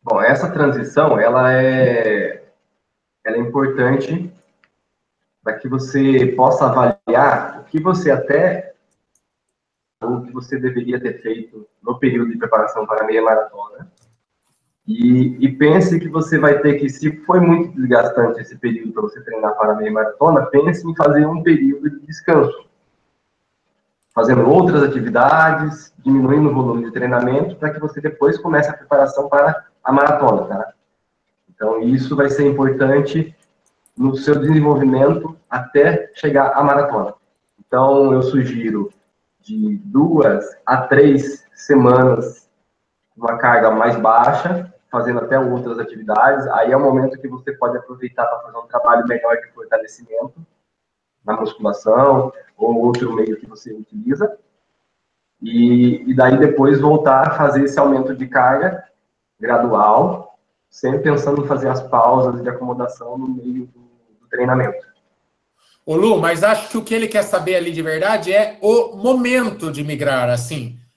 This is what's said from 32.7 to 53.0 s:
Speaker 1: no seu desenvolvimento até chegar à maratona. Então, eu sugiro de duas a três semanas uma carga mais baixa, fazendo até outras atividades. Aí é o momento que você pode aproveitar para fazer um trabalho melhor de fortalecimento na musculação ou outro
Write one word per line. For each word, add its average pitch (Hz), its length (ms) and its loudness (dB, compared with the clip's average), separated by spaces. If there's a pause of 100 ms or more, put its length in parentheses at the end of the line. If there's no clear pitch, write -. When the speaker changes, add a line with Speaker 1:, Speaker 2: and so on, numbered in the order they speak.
Speaker 1:
no 135 220 0
seu 147 220 0
desenvolvimento 143 960 2 (140)
até 143 640 0
chegar 139 380 0
à 135 120 0
maratona. 139 480 0 (460)
Então, 135 520 2
eu 127 120 2
sugiro 117 680 -4 (480)
de 107 460 -6
duas 139 640 0 (180)
a 127 140 0
três 139 640 2 (100)
semanas 127 920 2 (680)
uma 117 220 -4
carga 117 340 2
mais 113 300 0
baixa, 120 720 0 (180)
fazendo 120 300 -4
até 131 180 0
outras 120 400 -4
atividades. 113 680 0
Aí 117 240 0
é 131 40 4
o 139 40 4
momento 135 400 0
que 139 80 -12
você 127 240 -12
pode 123 240 -4
aproveitar 123 480 -8
para 120 160 -4
fazer 113 160 -18
um 120 100 -14
trabalho 120 400 0
melhor 117 300 -2
de - 160 -12
fortalecimento 113 800 -6 (880)
na 110 160 -6
musculação 113 920 0 (240)
ou 117 220 0
outro 120 340 0